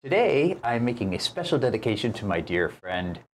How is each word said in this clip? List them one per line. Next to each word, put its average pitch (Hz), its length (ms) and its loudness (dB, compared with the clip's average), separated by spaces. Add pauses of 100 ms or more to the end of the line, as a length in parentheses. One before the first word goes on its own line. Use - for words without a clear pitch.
Today, 170 600 4
I'm 120 180 0
making 107 320 0
a 87 40 -4
special - 380 -2
dedication 117 540 0
to 110 140 -8
my 85 160 0
dear 87 260 0
friend 90 540 -6 (120)